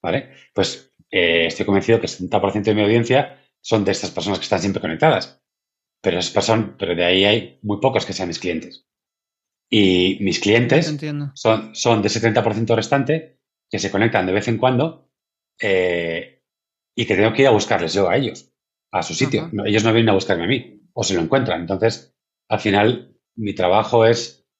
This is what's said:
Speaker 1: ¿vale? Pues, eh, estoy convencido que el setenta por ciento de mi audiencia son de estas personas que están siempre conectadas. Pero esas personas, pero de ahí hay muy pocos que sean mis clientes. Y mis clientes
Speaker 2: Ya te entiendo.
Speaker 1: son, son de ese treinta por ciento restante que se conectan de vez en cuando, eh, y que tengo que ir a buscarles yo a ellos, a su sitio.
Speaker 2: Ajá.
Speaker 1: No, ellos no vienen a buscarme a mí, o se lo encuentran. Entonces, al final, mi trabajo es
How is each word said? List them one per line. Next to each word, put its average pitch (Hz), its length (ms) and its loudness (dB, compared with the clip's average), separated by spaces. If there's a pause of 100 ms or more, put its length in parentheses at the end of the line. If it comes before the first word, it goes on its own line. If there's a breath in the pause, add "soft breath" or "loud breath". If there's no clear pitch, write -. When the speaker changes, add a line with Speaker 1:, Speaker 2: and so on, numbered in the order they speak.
Speaker 1:
¿vale? 92 280 -4 (240 loud breath)
Pues, - 400 -4 (180)
eh, 85 360 2
estoy - 180 -4
convencido 101 340 2
que - 60 -4
el - 40 -8
setenta 92 320 -4
por 98 100 0
ciento 107 200 -2
de 104 40 2
mi 107 80 2
audiencia 120 560 2 (200 loud breath)
son 110 240 0
de 98 80 2
estas 92 200 -4
personas 90 280 -4
que - 40 -8
están 95 180 -2
siempre 95 200 -2
conectadas. 92 600 0 (600)
Pero 90 160 0
esas 87 140 -4
personas, 107 480 0
pero 87 160 -2
de 85 100 0
ahí 92 200 4
hay 104 360 0
muy 104 180 -4
pocos 120 260 0
que 95 80 -10
sean 92 160 -6
mis 82 100 -8
clientes. 85 480 -8 (840)
Y 95 460 4
mis 95 200 -2
clientes 120 460 2
Speaker 2:
Ya 156 40 -4
te - 60 -4
entiendo. 147 400 -8
Speaker 1:
son, 110 400 -2
son 113 260 2
de 101 80 0
ese 117 100 -2
treinta 110 240 2
por 110 100 -2
ciento 113 220 0
restante 139 640 -2 (320)
que 101 100 -6
se 95 100 -4
conectan 104 360 0
de 92 80 -2
vez 104 160 -2
en 113 80 -2
cuando, 127 520 -2 (520)
eh, 87 840 -2 (500)
y 120 120 -4
que 101 100 0
tengo 110 160 4
que 135 120 2
ir 135 40 6
a 127 40 6
buscarles 90 420 0
yo 95 160 0
a 101 80 0
ellos, - 340 -6 (400)
a 90 100 -2
su 85 120 -8
sitio. 117 300 -2
Speaker 2:
Ajá. 85 100 -12
Speaker 1:
No, 101 120 -6
ellos 107 200 0
no 110 80 2
vienen 113 160 4
a 101 40 4
buscarme 95 300 0
a 90 40 -4
mí, - 340 -6 (100)
o 107 140 -6
se 95 80 -2
lo 85 80 0
encuentran. 87 400 -2
Entonces, 95 520 -4 (360)
al 107 100 -2
final, 107 560 0 (200)
mi 104 180 -6
trabajo 107 520 2
es - 400 0 (140)